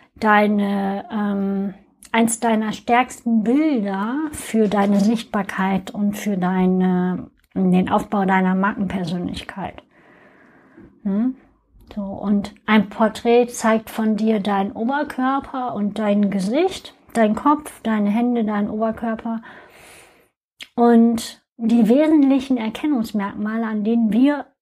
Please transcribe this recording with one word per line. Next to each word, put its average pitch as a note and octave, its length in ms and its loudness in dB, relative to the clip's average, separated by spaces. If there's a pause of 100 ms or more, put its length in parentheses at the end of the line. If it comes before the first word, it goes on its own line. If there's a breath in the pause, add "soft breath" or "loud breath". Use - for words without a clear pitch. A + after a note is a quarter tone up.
(160 loud breath)
deine, G3+ 960 2
ähm, G3 600 -2 (360)
eins A3+ 300 0
deiner A3 320 -2
stärksten A#3 720 0
Bilder A#3 720 0 (160)
für - 340 0
deine G3+ 320 2
Sichtbarkeit G3 920 -2
und G3+ 220 -2
für G3+ 220 -4
deine, F#3 920 0 (240)
den F#3 340 2
Aufbau G3 360 0
deiner F#3 320 2
Markenpersönlichkeit. F#3 1300 -6 (1300 soft breath)
Hm? A3+ 280 -2 (580 soft breath)
So, G#3 80 -8
und G3+ 520 -2 (120)
ein G#3+ 240 2
Porträt A#3 560 2
zeigt A3+ 420 -2
von A3 280 -2
dir G#3+ 240 0
deinen G3+ 320 -2
Oberkörper C4+ 1000 -4
und G3+ 240 -4
dein G#3 320 2
Gesicht, A#3 640 -2 (200)
dein G#3+ 200 2
Kopf, - 480 0
deine G#3 280 0
Hände, A#3+ 340 0
deinen G#3 240 -2
Oberkörper. A3+ 720 -6 (1300 loud breath)
Und A#3 680 4 (140)
die A3+ 320 2
wesentlichen C4+ 720 4
Erkennungsmerkmale, A3 1080 -4
an G#3+ 180 -4
denen A3+ 280 2
wir C#4 340 2 (160)